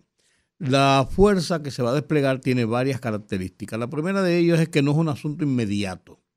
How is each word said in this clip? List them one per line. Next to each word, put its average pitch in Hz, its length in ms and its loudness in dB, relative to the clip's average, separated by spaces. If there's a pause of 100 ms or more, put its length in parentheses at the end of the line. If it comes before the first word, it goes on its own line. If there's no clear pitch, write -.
(580)
La 139 520 2
fuerza 185 540 2
que 135 80 -10
se - 100 -6
va 120 100 0
a - 20 0
desplegar 139 480 0
tiene 123 240 0
varias 123 340 -2
características. 104 800 -6
La 120 100 -6
primera 175 320 -2
de 175 160 2
ellos 170 220 4
es 160 80 2
que 151 140 2
no 143 100 2
es 147 60 2
un 165 100 2
asunto 151 380 -4
inmediato. 101 720 -2 (180)